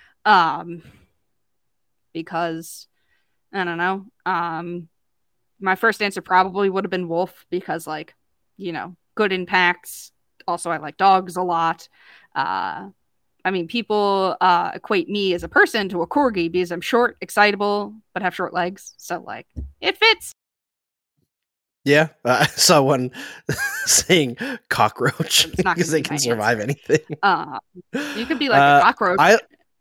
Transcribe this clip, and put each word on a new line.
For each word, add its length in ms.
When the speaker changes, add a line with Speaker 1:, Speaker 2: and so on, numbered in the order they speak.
Speaker 1:
um, 580
because, 720
I 120
don't 160
know. 260
Um, 640
my 140
first 300
answer 180
probably 480
would 140
have 80
been 180
wolf 400
because, 380
like, 260
you 140
know, 240
good 180
in 140
packs. 640
Also, 220
I 80
like 200
dogs 380
a 60
lot. 480
Uh, 540
I 80
mean, 160
people, 720
uh, 360
equate 340
me 240
as 100
a 60
person 400
to 140
a 40
corgi 440
because 200
I'm 80
short, 420
excitable, 720
but 80
have 140
short 180
legs. 440
So, 220
like, 280
it 160
fits. 340
Speaker 2:
Yeah, 240
uh, 140
<laughs> 40
I 40
saw 380
one 280
<laughs> 380
saying 520
cockroach 800
Speaker 1:
It's 160
not 120
Speaker 2:
<laughs> 20
'cause 100
Speaker 1:
gonna 40
Speaker 2:
they 100
Speaker 1:
be 80
Speaker 2:
can 40
Speaker 1:
my 60
Speaker 2:
survive 400
Speaker 1:
answer. 40
Speaker 2:
anything. 360
Speaker 1:
Uh, 340
you 120
could 100
be 120
like 100
a 20
Speaker 2:
Uh, 220
Speaker 1:
cockroach, 360
Speaker 2:
I 200